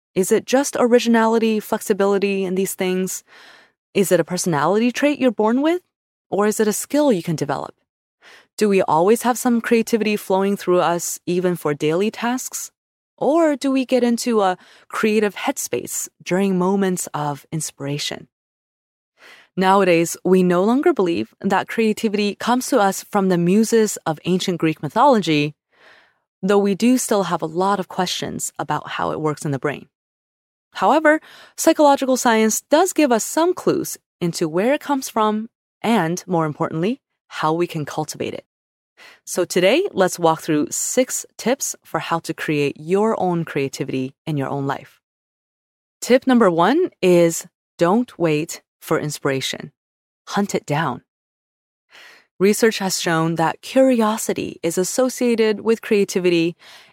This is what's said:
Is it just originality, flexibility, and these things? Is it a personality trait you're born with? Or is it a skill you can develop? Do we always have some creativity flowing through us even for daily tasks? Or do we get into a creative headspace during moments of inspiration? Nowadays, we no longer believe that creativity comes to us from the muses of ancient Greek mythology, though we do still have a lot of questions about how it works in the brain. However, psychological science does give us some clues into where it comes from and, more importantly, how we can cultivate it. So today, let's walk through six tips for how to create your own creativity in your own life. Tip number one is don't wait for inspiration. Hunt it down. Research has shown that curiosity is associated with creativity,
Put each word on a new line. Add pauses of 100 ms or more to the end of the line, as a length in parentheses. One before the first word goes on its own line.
(140)
Is
it
just
originality,
flexibility,
and
these
things? (720)
Is
it
a
personality
trait
you're
born
with? (500)
Or
is
it
a
skill
you
can
develop? (840)
Do
we
always
have
some
creativity
flowing
through
us
even
for
daily
tasks? (480)
Or
do
we
get
into
a (340)
creative
headspace (140)
during
moments
of
inspiration? (1300)
Nowadays,
we
no
longer
believe
that
creativity
comes
to
us
from
the
muses
of
ancient
Greek
mythology, (880)
though
we
do
still
have
a
lot
of
questions
about
how
it
works
in
the
brain. (840)
However, (360)
psychological
science
does
give
us
some
clues (240)
into
where
it
comes
from (320)
and,
more
importantly, (300)
how
we
can
cultivate
it. (800)
So
today,
let's
walk
through
six (120)
tips (120)
for
how
to
create
your
own
creativity (140)
in
your
own
life. (1000)
Tip
number
one (120)
is (300)
don't
wait (200)
for
inspiration. (560)
Hunt
it
down. (1400)
Research
has
shown
that
curiosity
is
associated
with
creativity, (360)